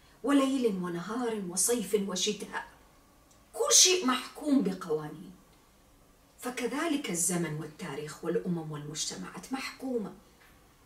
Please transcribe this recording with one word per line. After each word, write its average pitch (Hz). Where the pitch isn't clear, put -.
وليل 269
ونهار 208
وصيف 214
وشتاء، -
كل -
شيء 359
محكوم 269
بقوانين. 156
فكذلك 254
الزمن 170
والتاريخ 151
والأمم 170
والمجتمعات 165
محكومة 254